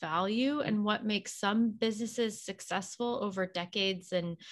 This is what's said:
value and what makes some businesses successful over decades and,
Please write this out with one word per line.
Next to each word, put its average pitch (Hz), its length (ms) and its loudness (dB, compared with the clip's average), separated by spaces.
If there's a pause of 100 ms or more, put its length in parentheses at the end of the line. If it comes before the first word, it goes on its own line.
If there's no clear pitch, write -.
value 214 600 2
and 214 240 2
what 208 200 2
makes 208 340 -2
some 220 320 4
businesses 220 720 -2
successful 196 800 -4
over 190 240 0
decades 185 640 -2
and, 170 240 0 (160)